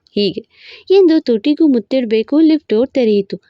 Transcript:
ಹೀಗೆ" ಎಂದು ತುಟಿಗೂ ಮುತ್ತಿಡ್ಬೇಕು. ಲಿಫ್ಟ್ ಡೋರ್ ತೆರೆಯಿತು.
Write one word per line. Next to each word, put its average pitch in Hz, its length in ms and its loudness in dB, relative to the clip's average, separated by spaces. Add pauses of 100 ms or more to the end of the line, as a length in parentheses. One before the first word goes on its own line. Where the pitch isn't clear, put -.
(120)
ಹೀಗೆ" 202 300 -4 (500)
ಎಂದು 349 280 4
ತುಟಿಗೂ 294 480 -2
ಮುತ್ತಿಡ್ಬೇಕು. 240 720 -2
ಲಿಫ್ಟ್ 311 300 0
ಡೋರ್ 226 200 0
ತೆರೆಯಿತು. 208 480 -2 (120)